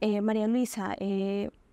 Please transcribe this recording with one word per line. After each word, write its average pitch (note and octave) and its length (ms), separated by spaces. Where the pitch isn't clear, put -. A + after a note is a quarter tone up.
"Eh, G#3 200
María G#3+ 280
Luisa, A3+ 500
eh, G3 520